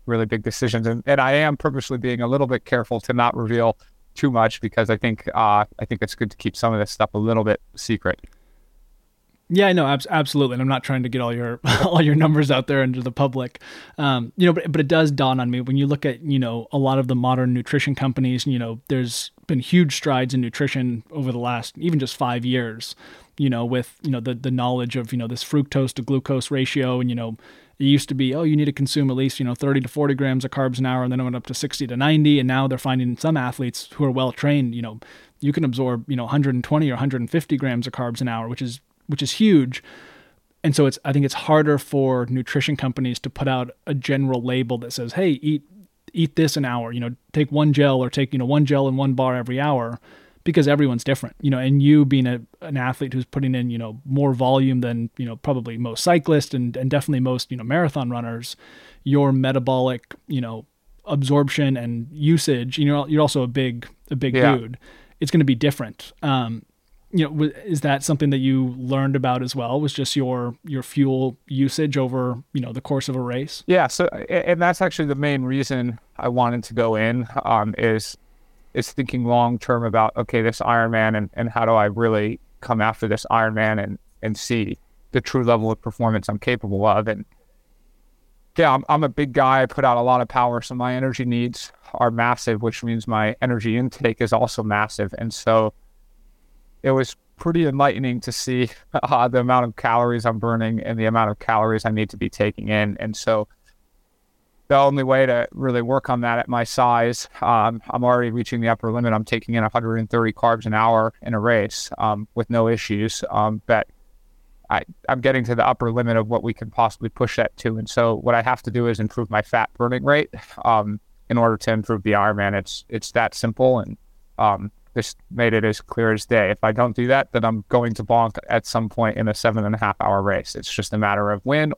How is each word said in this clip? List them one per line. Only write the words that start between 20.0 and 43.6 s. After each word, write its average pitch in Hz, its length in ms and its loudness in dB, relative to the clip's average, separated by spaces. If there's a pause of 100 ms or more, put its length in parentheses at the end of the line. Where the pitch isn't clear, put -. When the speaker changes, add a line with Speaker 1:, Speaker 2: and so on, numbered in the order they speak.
Speaker 2:
in 131 80 0
nutrition 123 720 -2
over 139 200 -4
the 120 80 -6
last, 120 380 -6
even 160 220 0
just 131 180 -4
five 123 300 -2
years, 120 500 -4 (400)
you 139 140 2
know, 120 160 -2
with, 123 360 -4
you 147 80 -4
know, 127 100 -2
the, 123 140 -4
the 131 160 -6
knowledge 123 460 -2
of, 117 160 -6
you 127 60 -4
know, 120 80 -4
this 117 180 -8
fructose 139 480 0
to 127 100 -8
glucose 131 480 -2
ratio. 131 480 -2
And, 127 120 -2
you 120 40 -4
know, 113 220 -8 (420)
it 139 60 -2
used 139 240 4
to 143 60 -4
be, 131 200 0
"Oh, 165 100 -2
you 156 120 2
need 147 100 2
to 143 60 0
consume 139 380 0
at 127 60 -2
least, 135 240 -2
you 135 40 0
know, 123 100 -2
thirty 139 260 0
to 127 80 -4
forty 143 260 0
grams 131 300 0
of 131 80 -8
carbs 131 260 -2
an 131 80 0
hour." 127 160 0
And 123 80 -2
then 127 80 -2
it 127 60 -2
went 123 100 -4
up 123 120 -8
to - 80 -8
sixty 139 340 -6
to 120 80 -8
ninety. 147 420 4
And 127 80 2
now 131 220 2
they're 131 100 -2
finding 127 380 -2
some 160 200 0
athletes 127 580 -4
who 151 100 0
are 135 80 2
well-trained, 131 640 0
you 120 40 -6
know, 113 200 -10 (400)
you 143 120 0
can 160 120 0
absorb, 123 440 -2
you 139 60 -2
know, 123 100 -2
a 113 40 -8
hundred 135 260 2
and 123 80 -2
twenty 151 280 0
or 123 40 -2
a 120 40 -6
hundred 131 220 -2
and 117 80 -4
fifty 160 280 -2
grams 123 320 -2
of - 40 -10
carbs 120 280 -6
an 127 80 -2
hour, 113 200 -6
which 120 140 -8
is 123 180 -8 (260)
which 147 160 -4
is 139 100 -4
huge. 151 500 4 (800)
And 151 120 2
so 143 120 4
it's, 131 180 -2
I 139 80 -2
think 143 120 2
it's 131 100 -2
harder 151 440 2
for 131 480 0
nutrition 131 500 -2
companies 127 440 -4
to 135 100 -8
put 139 180 -4
out 127 220 -2 (160)